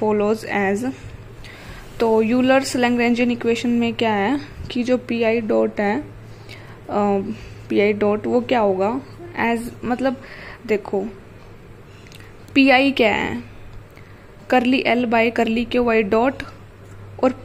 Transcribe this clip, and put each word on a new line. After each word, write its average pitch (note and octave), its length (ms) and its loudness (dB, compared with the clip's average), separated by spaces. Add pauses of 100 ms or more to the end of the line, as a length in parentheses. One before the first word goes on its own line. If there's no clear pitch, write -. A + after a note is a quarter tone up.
follows G#3+ 420 0
as, G3+ 480 -2 (1080)
तो A3 220 4
यूलर्स B3+ 540 4
Lagrangian A#3+ 540 2
इक्वेशन A#3 380 0
में A#3 260 2
क्या A3+ 180 2
है G#3+ 280 2 (300)
कि B3 120 -2
जो B3 160 2
पी A#3 240 -2
आई A3+ 180 2
डॉट A3 400 0
है, G#3 200 0
अ, D#4 40 -10 (1700)
पी G#3+ 100 2
आई G#3 120 4
डॉट G#3 340 0
वो A#3+ 140 2
क्या A#3+ 200 0
होगा, G3+ 400 0 (400)
as A#3 200 0 (240)
मतलब B3 380 -2 (440)
देखो G#3 400 -2 (1500)
पी C4+ 160 6
आई C4+ 200 6
क्या A3+ 240 2
है, - 280 -4 (1120)
curly B3+ 320 2
L A#3+ 200 2
by A3+ 260 2
curly A#3 440 0
Q B3 100 2
I A3 240 2
dot, A#3+ 340 2 (800)
और B3+ 80 4 (120)